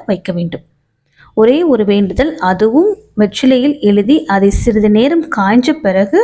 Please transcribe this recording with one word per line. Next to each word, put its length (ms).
வைக்க 260
வேண்டும். 320
ஒரே 260
ஒரு 220
வேண்டுதல், 460
அதுவும் 500
வெற்றிலையில் 640
எழுதி 340
அதை 240
சிறிது 400
நேரம் 380
காய்ஞ்ச 460
பிறகு 500